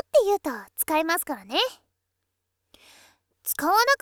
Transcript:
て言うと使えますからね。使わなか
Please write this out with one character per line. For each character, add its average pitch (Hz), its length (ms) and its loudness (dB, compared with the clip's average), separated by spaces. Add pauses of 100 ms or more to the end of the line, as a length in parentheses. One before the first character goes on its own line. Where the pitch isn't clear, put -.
(100)
て 539 160 4
言 403 100 4
う - 40 -10
と 294 100 -6 (260)
使 311 220 -2
え 320 60 0
ま 330 140 -2
す - 60 -8
か 269 120 -8
ら 196 80 -20
ね。 240 140 -4 (1900)
使 - 220 -6
わ 349 60 2
な 415 60 4
か 466 60 4 (180)